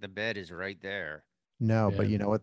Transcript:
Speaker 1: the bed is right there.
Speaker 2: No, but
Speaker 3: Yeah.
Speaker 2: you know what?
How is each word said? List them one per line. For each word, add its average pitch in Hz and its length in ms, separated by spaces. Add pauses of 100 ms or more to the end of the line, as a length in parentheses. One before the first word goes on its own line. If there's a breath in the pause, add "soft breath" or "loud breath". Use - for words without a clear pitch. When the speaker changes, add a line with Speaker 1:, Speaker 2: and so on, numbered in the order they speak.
Speaker 1:
the 101 80
bed 104 300
is 87 120
right 92 300
there. 90 440 (360)
Speaker 2:
No, 110 340
but 104 120
Speaker 3:
Yeah. 104 60
Speaker 2:
you 104 60
know 101 120
what? 110 120